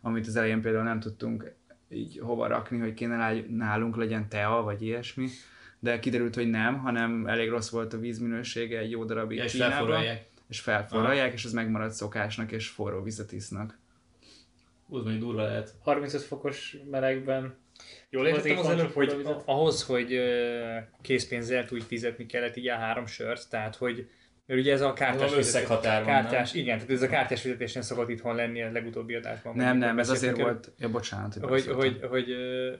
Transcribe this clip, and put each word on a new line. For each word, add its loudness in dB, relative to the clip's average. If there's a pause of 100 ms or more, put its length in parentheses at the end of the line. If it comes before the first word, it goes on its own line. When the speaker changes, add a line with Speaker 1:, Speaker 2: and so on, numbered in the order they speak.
Speaker 1:
amit -2
az -4
elején 4
például 2
nem 0
tudtunk -6 (360)
így -8
hova 0
rakni, 0
hogy -2
kéne -4
lá-, 0
nálunk 0
legyen -2
tea, 2
vagy -2
ilyesmi. -4 (520)
De 0
kiderült, 2
hogy 2
nem, 2
hanem 0
elég 2
rossz -2
volt -2
a -4
vízminősége -4
egy -4
jó -4
darabig -2
Speaker 2:
Ja, -2
és -2
Speaker 1:
Kínában. 2
Speaker 2:
felforralják. 0 (240)
Speaker 1:
És -10
felforralják, 2
Speaker 2:
Aha. 0
Speaker 1:
és -8
ez -4
megmarad 0
szokásnak, -4
és -4
forró -4
vizet -8
isznak. -8 (1080)
Speaker 2:
Úgy -6
mondjuk, -2
durva -2
lehet. -4 (100)
Speaker 3:
Harmincöt 0
fokos -6 (140)
melegben 0 (540)
Speaker 4:
Jól 2
értettem 4
Speaker 3:
hozzá 2
Speaker 4:
az 6
Speaker 3:
egy 4
Speaker 4:
előbb, 2
hogy 6
Speaker 3:
forró 0
vizet? -2
Speaker 4:
a-, -12
ahhoz, 4
hogy, 0
ö, 0 (240)
készpénzzel 0
tudj -6
fizetni, -4
kellett -4
így -6
a 0
három -2
sört, -6
tehát -4
hogy, -4 (360)
mert 2
ugye 6
ez 4
a 4
kártyás 2
Speaker 2:
Valami 4
Speaker 4:
fizet-, 2
Speaker 2:
összeghatár 4
van, 4
Speaker 4:
kártyás, 4
Speaker 2:
nem? -2
Speaker 4:
igen, 2
tehát -4
ez 4
a 6
kártyás 2
fizetésnél -4
szokott -2
itthon -2
lenni -2
a -4
legutóbbi -4
adásban, -8
Speaker 1:
Nem, 4
Speaker 4:
amikor 6
Speaker 1:
nem, 4
ez 2
azért 4
Speaker 4:
beszéltünk 2
Speaker 1:
volt, -20
ja, -2
bocsánat, -4
hogy -8
Speaker 4:
hogy, -4 (160)
Speaker 1:
beleszóltam. 0
Speaker 4:
hogy, -
hogy, 0
ö, -4